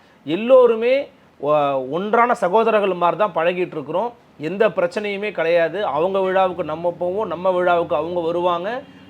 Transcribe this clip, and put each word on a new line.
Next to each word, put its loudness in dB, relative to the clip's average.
எல்லோருமே 4
ஒ-, 0
ஒன்றான 2
சகோதரர்கள் 2
மாதிரி 0
தான் 0
பழகிட்டு -2
இருக்கிறோம், -4
எந்த -2
பிரச்சனையுமே -4
கிடையாது. 0
அவங்க 0
விழாவுக்கு 0
நம்ம -4
போவோம், -4
நம்ம -2
விழாவுக்கு 2
அவங்க -4
வருவாங்க. -2